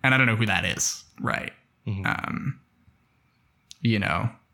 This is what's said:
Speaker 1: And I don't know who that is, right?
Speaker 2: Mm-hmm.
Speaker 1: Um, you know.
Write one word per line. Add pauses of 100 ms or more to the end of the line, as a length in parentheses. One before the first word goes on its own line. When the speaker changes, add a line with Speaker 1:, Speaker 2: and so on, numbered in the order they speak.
Speaker 1:
And
I
don't
know
who
that
is, (160)
right? (360)
Speaker 2:
Mm-hmm.
Speaker 1:
Um, (1200)
you
know. (240)